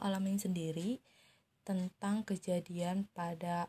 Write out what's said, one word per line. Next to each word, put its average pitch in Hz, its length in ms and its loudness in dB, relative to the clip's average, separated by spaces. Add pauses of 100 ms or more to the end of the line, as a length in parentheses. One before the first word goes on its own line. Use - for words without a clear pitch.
alamin 196 400 2
sendiri, 175 560 0 (720)
tentang 202 560 0
kejadian 180 880 0
pada 175 560 -2